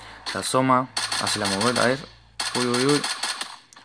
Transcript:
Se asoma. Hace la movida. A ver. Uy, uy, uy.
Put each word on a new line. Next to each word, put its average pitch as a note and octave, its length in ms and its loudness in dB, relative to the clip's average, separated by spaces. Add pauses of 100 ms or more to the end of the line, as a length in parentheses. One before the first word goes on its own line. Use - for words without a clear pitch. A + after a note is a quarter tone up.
(300)
Se - 80 -4
asoma. C3 500 2 (340)
Hace G#2 160 -2
la G#2 80 0
movida. A2 360 2
A A2 40 4
ver. C3 120 2 (580)
Uy, B2 100 0
uy, B2 200 2
uy. C#3+ 160 4 (840)